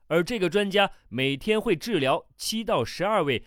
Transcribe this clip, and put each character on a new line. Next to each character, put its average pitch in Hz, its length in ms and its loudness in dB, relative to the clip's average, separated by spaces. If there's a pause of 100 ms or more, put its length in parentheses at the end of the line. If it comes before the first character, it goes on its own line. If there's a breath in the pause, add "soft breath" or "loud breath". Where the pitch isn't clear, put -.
而 165 140 2
这 226 160 -2
个 180 120 0
专 202 200 0
家 196 220 2 (160 soft breath)
每 135 300 -2
天 214 200 0
会 214 160 0
治 196 240 -2
疗 139 380 0
七 220 260 -6
到 185 220 0
十 - 200 -6
二 202 200 2
位 131 220 -2